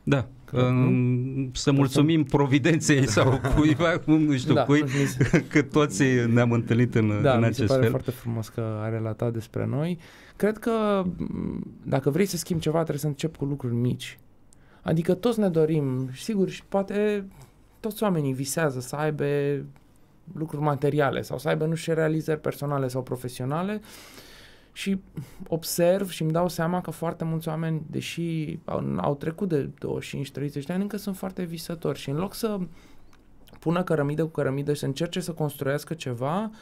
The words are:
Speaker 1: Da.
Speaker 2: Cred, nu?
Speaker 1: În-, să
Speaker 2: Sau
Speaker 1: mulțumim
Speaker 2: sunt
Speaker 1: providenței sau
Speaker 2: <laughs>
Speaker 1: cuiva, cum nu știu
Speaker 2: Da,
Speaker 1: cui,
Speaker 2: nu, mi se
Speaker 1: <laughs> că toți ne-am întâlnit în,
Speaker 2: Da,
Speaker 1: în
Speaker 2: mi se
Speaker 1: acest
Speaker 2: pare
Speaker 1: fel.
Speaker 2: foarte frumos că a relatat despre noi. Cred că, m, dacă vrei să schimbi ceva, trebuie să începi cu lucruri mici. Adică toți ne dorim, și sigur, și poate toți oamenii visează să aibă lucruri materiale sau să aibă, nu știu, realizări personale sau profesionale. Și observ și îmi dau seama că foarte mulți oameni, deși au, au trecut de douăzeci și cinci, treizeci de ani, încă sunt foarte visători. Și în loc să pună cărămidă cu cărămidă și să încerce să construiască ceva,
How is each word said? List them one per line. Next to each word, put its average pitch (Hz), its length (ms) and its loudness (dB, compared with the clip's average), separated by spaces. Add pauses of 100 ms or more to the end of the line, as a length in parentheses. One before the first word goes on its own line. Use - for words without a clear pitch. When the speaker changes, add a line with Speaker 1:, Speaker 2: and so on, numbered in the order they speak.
Speaker 1:
Da. 139 180 2 (180)
Speaker 2:
Cred, 123 160 0
nu? 127 260 4
Speaker 1:
În-, 127 680 2
să - 80 -8
Speaker 2:
Sau 143 120 4
Speaker 1:
mulțumim 143 420 4
Speaker 2:
sunt 156 140 2
Speaker 1:
providenței 143 800 4
sau 127 360 4
Speaker 2:
<laughs> 135 120 2
Speaker 1:
cuiva, 156 500 4
cum 156 160 6
nu 151 160 4
știu 135 160 2
Speaker 2:
Da, 143 100 6
Speaker 1:
cui, 143 160 6
Speaker 2:
nu, 151 60 2
mi 139 200 2
se 131 380 2
Speaker 1:
<laughs> - 80 -12
că 147 100 6
toți 147 420 2 (300)
ne-am 120 180 6
întâlnit 120 440 2
în, 107 260 4
Speaker 2:
Da, 139 120 4
Speaker 1:
în 117 40 4
Speaker 2:
mi 113 60 4
se 113 60 4
Speaker 1:
acest 110 180 0
Speaker 2:
pare 131 140 4
Speaker 1:
fel. 113 80 6
Speaker 2:
foarte 127 220 -2
frumos 113 380 -6
că 110 320 -4
a 110 80 -4
relatat 113 440 -2
despre 110 320 -6
noi. 156 320 -2 (380)
Cred 214 220 0
că, 214 460 0 (140)
m, - 500 -6 (160)
dacă 135 260 0
vrei 170 160 2
să 180 120 -6
schimbi 160 240 -4
ceva, 156 160 0
trebuie 156 220 -2
să 151 80 -4
începi 156 300 -4
cu 143 80 -4
lucruri 139 280 -4
mici. 123 460 -2 (600)
Adică 165 320 0
toți 226 260 0
ne 196 100 2
dorim, 147 640 0
și 131 120 -14
sigur, 196 260 0
și - 200 -12
poate 196 560 -2 (540)
toți 214 240 -6
oamenii 156 300 0
visează 135 460 -2
să 123 160 -10
aibă 147 300 -2 (1080)
lucruri 151 300 -6
materiale 143 580 2
sau 147 160 -6
să 160 120 -4
aibă, 156 160 0
nu 160 100 0
știu, 165 180 -4
realizări 156 460 0
personale 139 480 -2
sau 127 140 -4
profesionale. 135 800 -6 (920)
Și 196 260 -4 (500)
observ 175 600 0
și - 120 -8
îmi 156 100 0
dau 175 180 2
seama 175 320 -2
că 160 100 -10
foarte 165 320 -6
mulți 160 240 -4
oameni, 160 420 -4
deși 160 760 -6
au, - 320 -4
au 143 180 -2
trecut 160 340 -6
de 143 200 -2 (100)
douăzeci - 240 -6
și - 120 -14
cinci, 139 160 -6
treizeci 143 340 -8
de 180 80 -6
ani, 185 80 -2
încă 208 160 -6
sunt 196 200 -8
foarte 190 260 -8
visători. 160 560 -6
Și - 100 -10
în 139 80 -4
loc 190 160 -4
să 214 260 -4 (1000)
pună 175 240 0
cărămidă 151 400 0
cu 156 60 -2
cărămidă 143 440 -2
și 143 60 -2
să 139 60 -6
încerce 170 340 -4
să 180 120 -6
construiască 147 640 -4
ceva, 143 560 -4 (120)